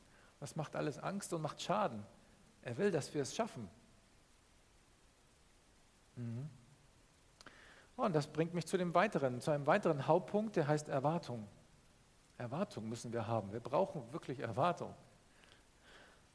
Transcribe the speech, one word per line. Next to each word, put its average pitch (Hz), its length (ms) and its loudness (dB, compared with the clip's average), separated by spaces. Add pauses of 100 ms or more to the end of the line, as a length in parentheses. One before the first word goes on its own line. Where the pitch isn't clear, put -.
(400)
Das - 160 -12
macht 156 200 -4
alles 151 240 -2
Angst 180 340 -4
und 160 80 -2
macht - 200 -6
Schaden. 165 440 0 (560)
Er 120 160 -6
will, 196 140 2
dass 147 220 -2
wir 147 100 0
es - 120 -6
schaffen. 131 320 -4 (2500)
Mhm. 120 320 -8 (1500)
Und 220 200 2
das 147 120 4
bringt 165 260 0
mich 175 140 -2
zu 190 100 2
dem 175 160 0
weiteren, 143 480 4
zu - 80 0
einem 147 160 2
weiteren 160 400 4
Hauptpunkt, 196 500 2
der 156 120 4
heißt 151 220 2
Erwartung. 135 580 0 (880)
Erwartung 123 500 -4
müssen 117 240 -6
wir 113 140 0
haben. 107 260 0
Wir 113 80 -6
brauchen 143 540 0
wirklich 143 260 -6
Erwartung. 131 540 0 (1400)